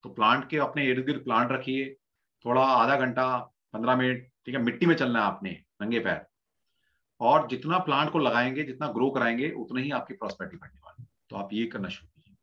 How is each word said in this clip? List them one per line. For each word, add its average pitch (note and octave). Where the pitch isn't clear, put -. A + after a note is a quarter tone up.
तो G#2+
plant A#2
के D#3
अपने C#3
इर्द B2+
गिर्द C3+
plant B2
रखिए, C3+
थोड़ा B2+
आधा C3
घंटा, B2+
पन्द्रह A#2+
मिनट, B2+
ठीक B2+
है, A#2+
मिट्टी A#2+
में E3
चलना B2
है G#2
आपने F#2+
नंगे A2+
पैर, F2
और B2+
जितना D3
plant D3+
को E3+
लगाएंगे, B2+
जितना C3+
ग्रो B2
कराएंगे, B2
उतना B2
ही C#3+
आपकी -
prosperity E2+
बढ़ने -
वाली -
है। -
तो G#2
आप G2
ये A2+
करना G2
शुरू -
कीजिए। -